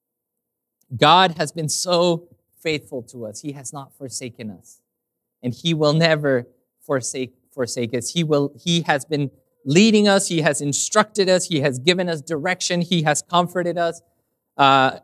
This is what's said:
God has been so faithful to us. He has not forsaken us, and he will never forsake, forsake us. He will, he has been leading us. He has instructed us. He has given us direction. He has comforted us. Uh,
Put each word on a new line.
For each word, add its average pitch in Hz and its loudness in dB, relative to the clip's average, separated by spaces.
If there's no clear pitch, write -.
God 165 6
has 160 -4
been 160 -6
so 175 0
faithful 151 -6
to 117 -14
us. 104 -14
He 147 -10
has 135 -14
not 139 -16
forsaken 123 -12
us, - -20
and 123 -6
he 165 -4
will 151 2
never 147 2
forsake, 131 -6
forsake 120 -6
us. 120 -6
He 170 0
will, 143 0
he 170 -2
has 147 -2
been 143 -4
leading 208 6
us. 196 2
He 165 -2
has 147 0
instructed 180 0
us. 185 2
He 143 -2
has 135 0
given 180 0
us 165 -4
direction. 175 -4
He 170 -2
has 147 0
comforted 175 -2
us. 170 -4
Uh, 135 4